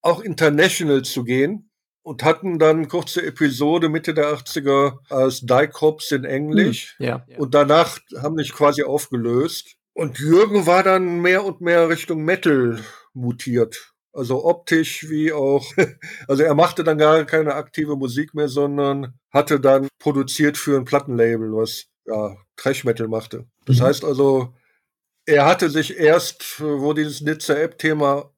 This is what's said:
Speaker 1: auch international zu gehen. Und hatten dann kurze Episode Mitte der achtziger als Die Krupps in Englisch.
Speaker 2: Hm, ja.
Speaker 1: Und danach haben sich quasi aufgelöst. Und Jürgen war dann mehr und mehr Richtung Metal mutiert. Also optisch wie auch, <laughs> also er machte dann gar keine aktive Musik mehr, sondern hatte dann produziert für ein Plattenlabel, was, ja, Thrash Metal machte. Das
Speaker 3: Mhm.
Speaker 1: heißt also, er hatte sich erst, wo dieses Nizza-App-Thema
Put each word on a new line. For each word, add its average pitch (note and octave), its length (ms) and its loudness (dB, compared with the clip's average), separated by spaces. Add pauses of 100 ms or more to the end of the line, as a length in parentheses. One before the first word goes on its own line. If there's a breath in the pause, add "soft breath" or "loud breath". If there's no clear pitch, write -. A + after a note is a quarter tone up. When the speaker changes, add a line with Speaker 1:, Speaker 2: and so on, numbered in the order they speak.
Speaker 1:
auch E3+ 180 0
international D#3+ 800 2
zu B2+ 220 -6
gehen. C3+ 480 -2 (340)
Und C#3 200 -12
hatten E3 340 0
dann D#3+ 300 2
kurze F3 360 -6
Episode D3+ 640 0
Mitte D#3 260 -4
der D3 140 0
achtziger C#3 800 -2
als C3 320 0
Die B2+ 320 2
Krupps D#3 400 -2
in C3+ 140 -2
Englisch. D3+ 720 -2
Speaker 2:
Hm, C3+ 80 -8
ja. B2 200 -6 (120)
Speaker 1:
Und C#3 160 -4
danach D3 440 4 (240)
haben D3+ 160 -6
sich - 140 -6
quasi C#3+ 320 0
aufgelöst. C3 920 -4 (180)
Und C#3 260 -8
Jürgen F#3 480 4
war F3+ 160 6
dann F#3 380 0
mehr F#3 240 2
und F#3 160 -8
mehr E3+ 260 4
Richtung D#3+ 380 -4
Metal C#3 560 0 (320 loud breath)
mutiert. A#2+ 800 -4 (180)
Also C3 320 -6
optisch D#3+ 680 -2
wie D#3 220 -2
auch, C#3 340 0 (120)
<laughs> - 500 -4
also C#3 160 2
er D#3 120 2
machte F3 280 2
dann D#3 140 0
gar D#3 260 4
keine D3+ 320 0
aktive D3 400 -6
Musik C3+ 380 -6
mehr, D3 160 -2
sondern C#3 640 -2 (180)
hatte C#3+ 300 2
dann C3+ 260 4 (100)
produziert D3 600 -2
für C#3+ 180 -2
ein C3 80 -2
Plattenlabel, A#2 720 -2
was, A2 320 -4 (200)
ja, G#2+ 300 -6 (220)
Thrash C3+ 260 -4
Metal A#2 240 -2
machte. A2+ 380 -10 (200)
Das B2 140 4
Speaker 3:
Mhm. B2 40 4
Speaker 1:
heißt C#3 200 2
also, C3+ 500 0 (720)
er C#3+ 200 4
hatte F3+ 240 4
sich D3 280 -2
erst, - 640 0
wo D3 320 -2
dieses D3 300 -4
Nizza-App-Thema D3+ 1160 -2